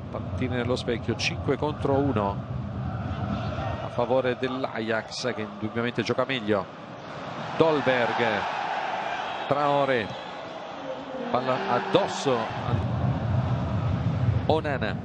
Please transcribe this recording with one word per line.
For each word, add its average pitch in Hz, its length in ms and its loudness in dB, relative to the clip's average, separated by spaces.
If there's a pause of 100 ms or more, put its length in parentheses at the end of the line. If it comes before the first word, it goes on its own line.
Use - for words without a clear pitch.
Pallone 117 380 -2
nello 123 300 0
specchio, 117 400 0
cinque 123 400 0
contro 139 420 0
uno 107 560 2 (1300)
a - 60 -6
favore 123 500 2
dell'Ajax, 120 960 -2
che 107 60 -6
indubbiamente 107 600 -2
gioca 120 220 2
meglio. 107 400 2 (920)
Dolberg. 127 680 4 (1200)
Traoré. 139 580 4 (1300)
Palla 127 240 0 (120)
addosso 131 680 2
a 113 380 0 (1700)
Onana. 143 580 2